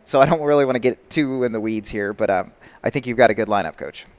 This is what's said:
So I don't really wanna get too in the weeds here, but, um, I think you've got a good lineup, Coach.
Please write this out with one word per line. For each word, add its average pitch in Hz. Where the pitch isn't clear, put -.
So 135
I 135
don't 160
really 147
wanna 127
get 120
too 135
in 117
the 110
weeds 107
here, 104
but, 104
um, 92
I -
think 127
you've 120
got 117
a 107
good 107
lineup, 95
Coach. -